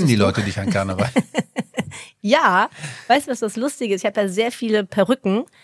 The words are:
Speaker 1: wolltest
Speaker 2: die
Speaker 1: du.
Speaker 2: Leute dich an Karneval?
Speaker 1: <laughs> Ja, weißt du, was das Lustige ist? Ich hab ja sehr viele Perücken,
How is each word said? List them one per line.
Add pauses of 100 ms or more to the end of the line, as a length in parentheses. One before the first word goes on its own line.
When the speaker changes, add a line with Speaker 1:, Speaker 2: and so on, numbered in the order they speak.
Speaker 1:
wolltest
Speaker 2:
die
Speaker 1:
du.
Speaker 2:
Leute
dich
an
Karneval?
Speaker 1:
<laughs>
Ja, (380)
weißt
du,
was
das
Lustige
ist?
Ich
hab
ja
sehr
viele
Perücken, (200)